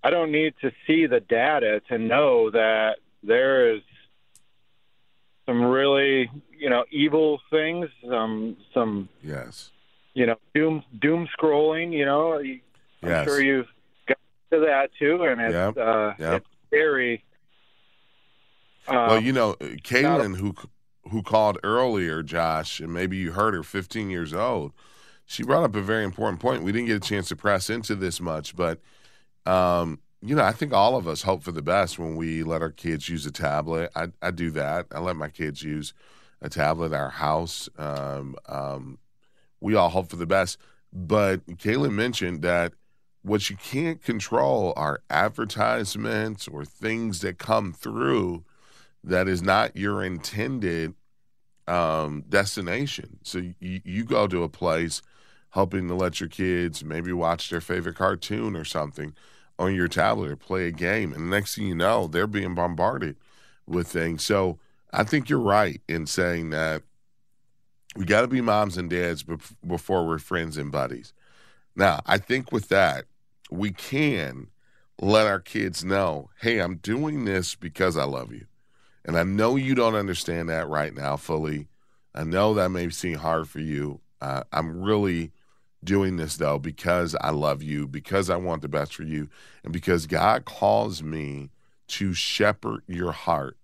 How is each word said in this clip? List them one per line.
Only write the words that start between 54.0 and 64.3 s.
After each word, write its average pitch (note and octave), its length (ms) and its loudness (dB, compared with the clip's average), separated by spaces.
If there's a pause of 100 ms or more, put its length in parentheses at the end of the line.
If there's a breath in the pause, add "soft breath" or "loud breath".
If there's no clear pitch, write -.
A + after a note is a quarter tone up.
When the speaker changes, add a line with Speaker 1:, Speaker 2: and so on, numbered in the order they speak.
Speaker 2:
go A2+ 220 2
to F2+ 160 0
a E2 60 -2
place E2 520 -2 (500 soft breath)
hoping F#2+ 380 0
to F2 60 -2
let F2+ 260 -2
your E2+ 80 -6
kids F2 560 -2
maybe E2 280 -6
watch E2+ 360 -2
their F2 120 -4
favorite F2 360 -6
cartoon G2 600 -2
or D#2+ 80 -8
something D2 500 -6 (440 soft breath)
on F#2+ 160 0
your F2 140 2
tablet G2 420 0
or D2 60 -8
play F#2 300 -4
a F2 60 -4
game. F2 420 -2
And D#2+ 160 -4
next G2+ 240 0
thing G#2+ 120 -4
you F#2 80 -2
know, F#2 340 2
they're E2+ 180 0
being G2 280 -4
bombarded F2 600 -2 (500 soft breath)
with F2 220 -2
things. E2 360 -2
So F#2+ 340 0 (340)